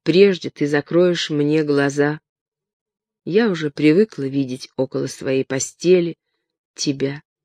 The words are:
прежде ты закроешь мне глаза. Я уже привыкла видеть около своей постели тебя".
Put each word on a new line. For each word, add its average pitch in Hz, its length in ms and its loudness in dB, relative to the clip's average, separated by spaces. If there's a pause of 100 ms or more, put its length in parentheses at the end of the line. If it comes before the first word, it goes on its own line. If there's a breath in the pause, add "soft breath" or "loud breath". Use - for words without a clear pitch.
прежде 180 460 2
ты 147 180 -4
закроешь 165 600 0
мне 151 340 0
глаза. 143 560 0 (1040)
Я 214 260 2
уже 160 220 -4
привыкла 151 520 2
видеть 135 520 -6
около 135 320 -4
своей 135 380 -4
постели 170 720 0 (580)
тебя". 139 480 -6 (220)